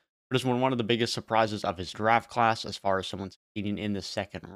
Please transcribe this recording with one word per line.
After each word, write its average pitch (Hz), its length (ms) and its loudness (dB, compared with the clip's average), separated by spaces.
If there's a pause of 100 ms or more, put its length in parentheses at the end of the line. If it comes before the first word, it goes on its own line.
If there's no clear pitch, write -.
(280)
but 127 60 -2
is 123 100 0
one, 123 160 2
one 131 120 2
of 123 60 0
the 117 60 2
biggest 117 300 2
surprises 110 480 2
of 92 160 -2
his 90 140 -8
draft 110 360 2
class 113 360 2
as 101 120 -8
far - 220 0
as 92 80 -4
someone 95 240 -8
succeeding 104 480 -6
in 104 140 -4
the 95 100 -4
second 95 400 -8 (140)